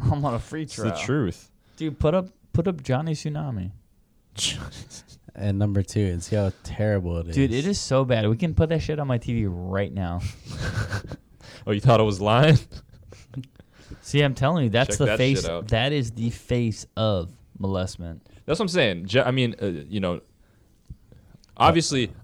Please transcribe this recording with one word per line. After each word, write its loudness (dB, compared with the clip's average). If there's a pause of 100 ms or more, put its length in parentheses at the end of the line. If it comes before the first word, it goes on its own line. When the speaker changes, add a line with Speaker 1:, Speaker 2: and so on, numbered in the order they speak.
Speaker 1:
I'm 0
on 0
a -2
free -8
Speaker 2:
It's -12
the -2
Speaker 1:
trial. -4
Speaker 2:
truth. -2 (240)
Speaker 1:
Dude, -6
put 2
up, 0 (240)
put 2
up -4
Johnny -2
Tsunami. -6 (640)
Speaker 2:
<laughs> -2 (840)
Speaker 3:
And -2
number 2
two, -4
and 0
see -2
how 0 (100)
terrible -2
it -6
Speaker 1:
Dude, 4
Speaker 3:
is. -2
Speaker 1:
it 0
is 0
so 0
bad. 2
We 2
can -2
put 4
that 0
shit -4
on -4
my 2
T -4
V 0
right -4
now. -4
Speaker 2:
<laughs> -6 (1400)
Oh, 0
you 0
thought 8
I 6
was 0
lying? 6 (720)
<laughs> -18
Speaker 1:
See, 2
I'm 4
telling 2
you, 2
that's 2
Speaker 2:
Check 0
Speaker 1:
the 4
Speaker 2:
that 2
Speaker 1:
face. 4
Speaker 2:
shit -4
out. -6
Speaker 1:
That 2
is -2
the -4
face -2 (100)
of 0 (280)
molestment. -4 (260)
Speaker 2:
That's -2
what 0
I'm -2
saying. 0
Je-, 4
I 2
mean, 0
uh, -2 (220)
you -6
know, -2 (1400)
obviously, 4 (120)